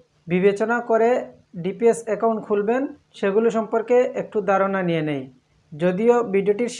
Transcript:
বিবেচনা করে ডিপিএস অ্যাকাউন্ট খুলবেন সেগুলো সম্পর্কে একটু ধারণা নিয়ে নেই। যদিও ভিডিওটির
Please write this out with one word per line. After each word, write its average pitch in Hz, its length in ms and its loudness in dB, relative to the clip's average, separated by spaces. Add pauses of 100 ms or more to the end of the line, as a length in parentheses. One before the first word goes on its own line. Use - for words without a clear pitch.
(320)
বিবেচনা 202 440 2 (140)
করে 226 200 4 (540)
ডিপিএস 220 340 0 (100)
অ্যাকাউন্ট 220 380 0
খুলবেন 214 360 0 (360)
সেগুলো 214 380 2
সম্পর্কে 226 400 0 (240)
একটু - 180 -6 (120)
ধারণা 190 380 2
নিয়ে 165 200 0
নেই। 143 140 -4 (500)
যদিও 180 420 2 (200)
ভিডিওটির 202 460 0